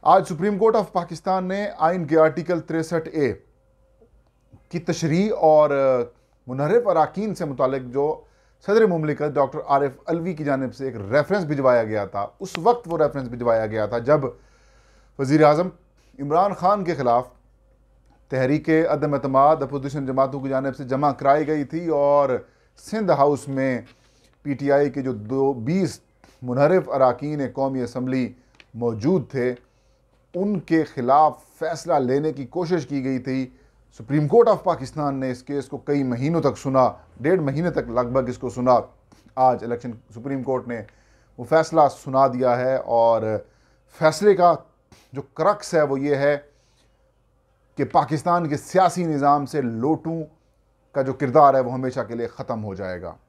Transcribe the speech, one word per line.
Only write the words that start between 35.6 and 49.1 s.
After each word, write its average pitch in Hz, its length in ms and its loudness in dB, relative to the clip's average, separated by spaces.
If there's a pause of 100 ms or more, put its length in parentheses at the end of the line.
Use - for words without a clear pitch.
को 139 180 -10
कई 143 180 0
महीनों 143 360 -2
तक 135 160 0
सुना, 135 280 2 (380)
डेढ़ 175 180 2
महीने 151 300 -2
तक 151 200 -4
लगभग 120 380 0
इसको 123 220 -8
सुना। 123 240 2 (600)
आज 127 280 2
इलेक्शन 120 300 -8 (200)
सुप्रीम 131 280 -8
कोर्ट 123 260 -4
ने 120 100 -8 (600)
वो 123 60 -12
फ़ैसला 160 460 4
सुना 135 380 0
दिया 123 260 2
है 127 240 0
और 117 480 2 (720)
फ़ैसले 165 340 4
का 175 180 4 (600)
जो 139 100 -10 (140)
क्रक्स 202 380 -2
है 156 100 4
वो 139 140 -2
ये 143 180 0
है 143 200 2 (1400)
कि 139 80 0
पाकिस्तान 165 640 0
के 143 100 -4
सियासी 180 480 0
निज़ाम 143 400 2